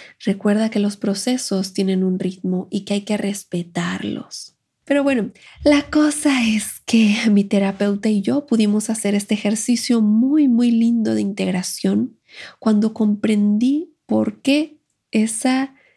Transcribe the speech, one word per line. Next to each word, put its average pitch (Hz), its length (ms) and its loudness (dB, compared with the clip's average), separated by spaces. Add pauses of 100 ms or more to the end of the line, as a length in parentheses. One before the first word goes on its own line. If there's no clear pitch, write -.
(220)
recuerda 208 460 0
que 220 100 -4
los 202 200 -2
procesos 202 760 -4
tienen 190 320 0
un 185 140 0
ritmo 185 520 -6
y 196 120 -4
que 202 120 -4
hay 202 60 -2
que 208 160 -4
respetarlos. 185 1400 -8 (320)
Pero 285 200 0
bueno, 254 260 -2 (340)
la 285 180 4
cosa 294 640 2
es 220 380 -2
que 214 320 4 (140)
mi 202 140 4
terapeuta 202 640 -2
y 214 120 0
yo 262 260 -2
pudimos 214 440 0
hacer 208 240 -2
este 202 200 -2
ejercicio 226 680 0
muy, 262 460 4
muy 240 220 4
lindo 226 440 2
de 214 80 0
integración 190 960 -2 (400)
cuando 220 340 2
comprendí 214 1000 0 (120)
por 214 360 -2
qué 302 360 0 (320)
esa, 254 640 -2 (220)